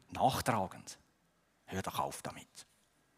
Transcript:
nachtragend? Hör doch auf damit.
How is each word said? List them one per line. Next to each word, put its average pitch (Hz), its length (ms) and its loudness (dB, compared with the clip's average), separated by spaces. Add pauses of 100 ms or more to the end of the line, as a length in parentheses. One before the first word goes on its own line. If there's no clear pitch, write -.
(100)
nachtragend? - 880 2 (680)
Hör 190 160 -2
doch - 180 -2
auf - 220 -2
damit. - 260 -8 (680)